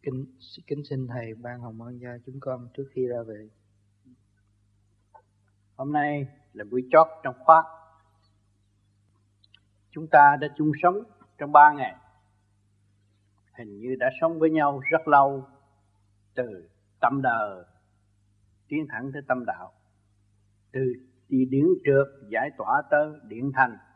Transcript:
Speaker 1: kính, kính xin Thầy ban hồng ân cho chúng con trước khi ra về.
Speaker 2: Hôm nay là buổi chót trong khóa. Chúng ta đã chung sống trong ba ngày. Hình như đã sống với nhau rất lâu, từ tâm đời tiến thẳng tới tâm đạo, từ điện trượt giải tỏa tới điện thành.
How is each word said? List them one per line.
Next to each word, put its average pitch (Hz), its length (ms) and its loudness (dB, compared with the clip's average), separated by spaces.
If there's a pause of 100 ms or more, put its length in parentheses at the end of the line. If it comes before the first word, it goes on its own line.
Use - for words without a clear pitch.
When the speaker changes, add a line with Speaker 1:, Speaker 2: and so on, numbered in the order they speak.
Speaker 1:
kính, 135 240 -10 (400)
kính 147 240 -10
xin 131 160 -8
Thầy 117 280 -12
ban 120 260 -16
hồng 113 220 -16
ân 123 200 -18
cho 123 60 -16 (180)
chúng 131 140 -18
con 123 360 -10
trước 139 80 -12 (100)
khi 127 120 -4
ra 120 200 -8
về. 107 220 -18 (2250)
Speaker 2:
Hôm 139 160 -8
nay 147 340 -4 (260)
là 104 120 -16
buổi 127 260 -6
chót 160 160 8 (160)
trong 131 160 -8
khóa. 160 260 6 (2250)
Chúng 156 200 -14
ta 143 300 8
đã 147 160 -6
chung 151 160 0 (100)
sống 185 200 0 (360)
trong 147 140 -10
ba 147 200 10
ngày. 127 240 -8 (1600)
Hình 104 200 -18
như 127 200 -8
đã 127 120 0 (100)
sống 165 180 -2
với 160 120 4
nhau 143 300 0 (100)
rất 156 180 2
lâu, 139 400 4 (840)
từ 104 340 -10 (320)
tâm 135 220 -2
đời 107 420 -4 (1040)
tiến 151 220 -6
thẳng 123 220 -10
tới 143 160 -12
tâm 127 180 -4
đạo, - 260 -12 (1000)
từ 131 80 -8 (480)
điện 131 380 0 (180)
trượt 139 220 4 (240)
giải 120 280 -4
tỏa 131 320 -2
tới 151 180 2 (200)
điện 123 260 -8
thành. 123 220 0 (200)